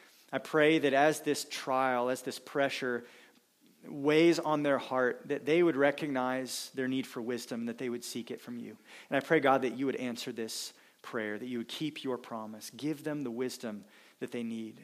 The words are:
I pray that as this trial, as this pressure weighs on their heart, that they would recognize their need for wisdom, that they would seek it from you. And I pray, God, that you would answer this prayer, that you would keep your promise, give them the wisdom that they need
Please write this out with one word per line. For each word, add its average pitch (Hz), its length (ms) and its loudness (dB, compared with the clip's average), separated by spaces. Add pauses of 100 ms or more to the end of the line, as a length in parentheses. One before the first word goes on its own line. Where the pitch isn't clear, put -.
(300)
I 135 80 0
pray 156 420 6
that 135 120 4
as 147 280 6
this 147 280 -2
trial, 131 600 0
as 127 100 -2
this - 180 -6
pressure 127 680 -2 (800)
weighs 151 540 6
on 156 240 0
their 143 160 4
heart, 127 480 0
that 143 180 -4
they 160 180 4
would 165 140 4
recognize 131 960 0
their 131 140 0
need 131 180 -2
for - 160 -8
wisdom, 117 440 -4
that 117 120 -6
they 131 100 -4
would 120 160 -6
seek 120 260 -8
it 120 100 -8
from 123 180 -12
you. 107 180 -12 (340)
And 147 60 2
I 135 40 2
pray, 160 200 4
God, 135 220 6
that 117 140 0
you 139 100 -2
would 127 100 0
answer 123 360 -6
this 113 400 -8 (300)
prayer, 107 360 -4
that 127 80 -8
you 123 120 -4
would 117 100 -6
keep - 360 -6
your 127 120 -2
promise, 110 540 -10
give 143 320 -6
them 147 200 -4
the 123 80 -4
wisdom 117 540 -6 (360)
that - 100 -6
they 120 140 -4
need 113 400 -8